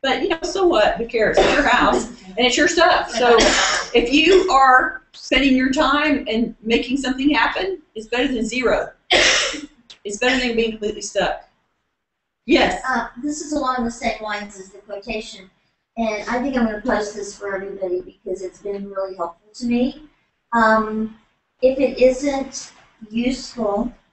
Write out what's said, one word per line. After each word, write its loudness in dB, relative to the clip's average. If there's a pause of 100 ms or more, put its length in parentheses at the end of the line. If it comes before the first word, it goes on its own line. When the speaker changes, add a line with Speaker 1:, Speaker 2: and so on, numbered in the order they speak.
Speaker 1:
But, -2
you -2
know, -2
so 0
what? 4
Who -6
cares? 2
It's 4
your 2
house 2 (300)
and -8
it's 2
your 4
stuff. 2
So 4 (580)
if 2
you 4
are 4 (120)
spending 2
your 2
time 0
and -2
making 0
something 0
happen, 0 (140)
it's -12
better -2
than -2
zero. -2 (1120)
It's -8
better 0
than 0
being 0
completely -6
stuck. -4 (1000)
Yes. 2
Speaker 2:
Uh, -2 (140)
this -4
is -8
along -2
the -4
same -6
lines -8
as -16
the -20
quotation, -12 (460)
and -4
I -2
think -2
I'm 2
gonna -4
post -2
this -10
for -6
everybody -6
because -10
it's -12
been -8
really -8
helpful -10
to -10
me. -2 (420)
Um, 2 (440)
if 4
it 0
isn't 0 (360)
useful -4 (200)